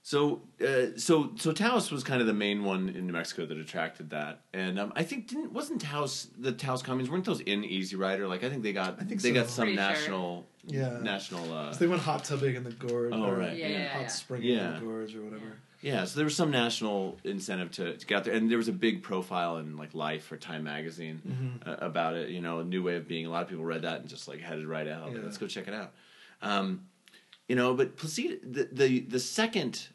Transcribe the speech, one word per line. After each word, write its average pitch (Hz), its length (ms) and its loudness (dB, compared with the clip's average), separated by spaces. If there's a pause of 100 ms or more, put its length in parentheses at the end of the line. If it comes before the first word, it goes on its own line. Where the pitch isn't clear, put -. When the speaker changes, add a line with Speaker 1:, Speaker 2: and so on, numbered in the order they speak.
Speaker 1:
So, 147 400 2 (260)
uh, 127 300 4
so, 151 400 6
so 160 160 2
Taos 220 380 4
was 139 120 -2
kind 131 200 2
of 113 40 6
the 107 60 4
main 104 320 2
one 95 240 2
in 92 180 -4
New 90 60 -2
Mexico 85 320 -2
that 78 140 -6
attracted 80 520 -4
that, 76 300 -6 (140)
and, 92 240 -2
um, 104 180 -2
I 151 60 2
think 240 260 -4
didn't, 294 240 -6
wasn't 285 300 -4
Taos, 143 460 -4 (100)
the 127 140 -2
Taos 131 300 -2
communes, 131 280 -2
weren't 185 160 0
those 156 140 0
in 101 220 0
Easy 95 320 -2
Rider? 95 320 0
Like, 92 160 -2
I 123 60 0
think 135 140 -2
they 104 100 0
got, 92 260 0
Speaker 2:
I 95 60 -6
think 202 160 -4
Speaker 1:
they 123 100 4
Speaker 2:
so. 120 40 4
Speaker 1:
got 120 160 4
some 117 160 2
Speaker 3:
Pretty 101 100 2
sure. 98 140 4
Speaker 1:
national, 90 560 -2 (200)
Speaker 2:
Yeah. 131 360 -2
Speaker 1:
national, 95 500 -4
uh, 76 140 -4
Speaker 2:
'Cause 76 120 -6
they 170 100 6
went 175 140 4
hot 139 220 0
tubbing 135 300 2
in 127 100 -4
the 120 80 -6
gorge, 120 400 0
Speaker 1:
Oh, 110 120 2
Speaker 2:
or 98 120 2
Speaker 1:
right, 90 220 0
Speaker 3:
Yeah, 160 100 -2
Speaker 1:
yeah. 147 100 0
Speaker 3:
yeah, 143 140 -2
Speaker 2:
hot 135 100 -2
Speaker 3:
yeah. 131 40 -4
Speaker 2:
spring - 360 -6
Speaker 1:
Yeah. 110 260 4
Speaker 2:
in 80 120 -2
the - 60 -
gorge 110 280 -6
or 107 80 -10
whatever. 107 360 -10 (240)
Speaker 1:
Yeah, 120 240 0
so 131 100 -6
there 151 80 4
was 151 100 2
some 165 160 4
national 110 720 2
incentive 92 500 -2
to, 85 260 -2
to - 80 -14
get 104 120 4
out 95 60 2
there, 110 100 0
and 113 160 4
there 120 80 6
was 113 100 2
a 110 40 0
big 95 300 2
profile 90 560 0
in, 78 180 -8
like, 78 180 -10
Life 78 380 -4
or 78 60 -10
Time 78 260 -6
magazine, 78 640 -6
Speaker 2:
Mm-hmm. 127 400 -4
Speaker 1:
uh, 78 80 -4 (100)
about 82 300 0
it. 80 140 -4
You 90 100 -4
know, 85 200 -2
A 82 40 -4
New 90 180 0
Way 87 140 2
of 80 100 -6
Being. 82 200 -4
A 82 40 -6
lot 85 120 -2
of 85 60 -6
people 82 160 -6
read 80 180 -2
that 82 180 -4
and 78 80 -12
just, - 180 -12
like, 73 140 -12
headed 80 260 -8
right 78 220 -4
out. 78 200 -8
Like, 92 80 -8
Speaker 2:
Yeah. 110 60 -8
Speaker 1:
"Let's - 160 -8
go 107 80 -4
check 95 220 -8
it 101 60 -6
out." 104 180 -10 (500)
Um, 98 440 0 (640)
you 127 80 4
know, 127 180 6
but 131 220 4
Placid-, 240 440 -4 (140)
the, 139 180 0
the, 127 280 8
the 123 200 0
second 190 760 0